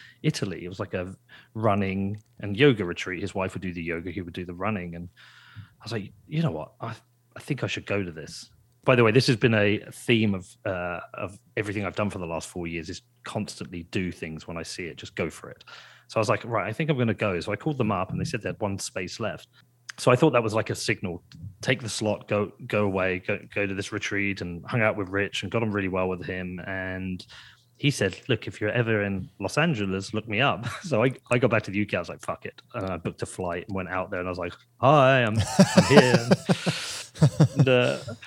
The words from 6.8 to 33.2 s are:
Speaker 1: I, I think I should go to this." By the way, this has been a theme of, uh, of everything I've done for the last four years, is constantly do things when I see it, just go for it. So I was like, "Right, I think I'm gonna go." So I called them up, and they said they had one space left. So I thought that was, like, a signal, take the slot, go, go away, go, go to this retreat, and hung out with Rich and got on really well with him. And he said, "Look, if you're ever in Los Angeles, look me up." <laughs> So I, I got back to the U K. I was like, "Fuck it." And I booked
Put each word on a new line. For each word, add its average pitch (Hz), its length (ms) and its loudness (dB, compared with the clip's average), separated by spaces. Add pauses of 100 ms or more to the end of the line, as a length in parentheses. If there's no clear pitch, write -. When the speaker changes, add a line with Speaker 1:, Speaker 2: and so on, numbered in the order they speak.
Speaker 1:
I, 117 140 -8 (400)
I - 60 -16
think 131 220 -6
I 107 40 -2
should - 180 -6
go 101 160 -2
to 87 100 -6
this." - 380 -14 (360)
By 131 100 6
the 120 80 8
way, 110 80 8
this 123 160 6
has 131 80 6
been 113 180 4
a 104 280 4 (100)
theme 110 420 2
of, 90 140 -6 (180)
uh, 87 360 -4 (120)
of 95 240 -8 (200)
everything 104 280 -2
I've 87 100 -4
done 104 140 0
for 98 80 -8
the 90 80 -6
last 82 240 -6
four 87 160 -6
years, 85 240 -6
is 87 140 -10 (200)
constantly 90 600 -8
do 92 280 -2
things 80 360 -10
when 82 100 -8
I 82 60 -8
see - 220 -10
it, 73 120 -12
just - 180 -16
go 85 140 -2
for - 220 -16
it. - 120 -20 (440)
So - 100 -4
I 110 40 2
was 107 80 0
like, 104 140 2
"Right, 107 240 -2
I 107 60 -4
think 151 160 -4
I'm 143 80 2
gonna 117 160 2
go." 95 260 0
So 104 120 -6
I 104 40 -2
called 147 220 -4
them 110 140 2
up, 95 180 -2
and - 100 -4
they 92 60 -2
said - 160 -6
they 90 80 -6
had 87 100 -8
one 98 200 -4
space - 400 -8
left. 95 280 -6 (520)
So - 100 4
I 123 60 10
thought 160 160 6
that 120 100 6
was, 110 140 0
like, 107 160 0
a - 40 -2
signal, 92 480 -4 (380)
take 127 220 0
the 104 60 -6
slot, - 380 -2
go, 104 240 0 (140)
go 104 200 2
away, 92 340 0
go, 101 180 -4 (160)
go 101 140 -2
to 95 80 -4
this 98 160 -6
retreat, 101 500 -2
and 87 240 -8
hung 120 160 0
out 107 160 2
with 92 120 -4
Rich 98 340 -2
and 98 80 -6
got 117 100 0
on 110 100 0
really 98 180 0
well 92 200 0
with 90 160 -4
him. 92 400 -6
And 92 580 -6 (540)
he 143 140 2
said, 98 260 0 (100)
"Look, - 200 -2
if - 120 -12
you're 107 120 0
ever 113 320 2
in 98 260 -4 (100)
Los 101 200 -2
Angeles, 101 560 0
look 107 120 -4
me 110 140 0
up." 117 240 0 (100)
<laughs> - 60 -12
So 123 220 2
I, 131 80 4 (180)
I 123 80 2
got 117 140 2
back 110 120 2
to 104 80 -10
the 95 60 -4
U 104 80 0
K. 98 120 -4
I - 20 0
was 101 100 -8
like, 78 120 -12
"Fuck - 260 -8
it." - 120 -16 (140)
And 98 140 -6
I 90 100 -4
booked 87 240 -8